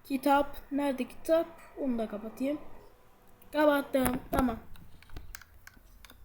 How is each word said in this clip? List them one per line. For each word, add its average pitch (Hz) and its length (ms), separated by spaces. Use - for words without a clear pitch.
Kitap. 285 520
Nerede 269 360
kitap? 330 380
Onu 254 200
da 220 100
kapatayım. 220 520
Kapattım. 277 680
Tamam. 254 280